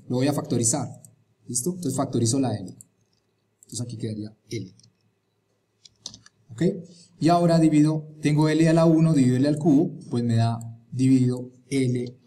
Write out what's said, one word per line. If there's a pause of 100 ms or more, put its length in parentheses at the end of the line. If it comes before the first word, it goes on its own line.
Lo
voy
a
factorizar. (580)
¿Listo?
Entonces
factorizo
la
L. (840)
Entonces
aquí
quedaría (140)
L. (1800)
¿Ok? (580)
Y
ahora
divido, (120)
tengo
L
a
la
uno,
divido
L
al
cubo, (180)
pues
me
da (300)
dividido (180)
L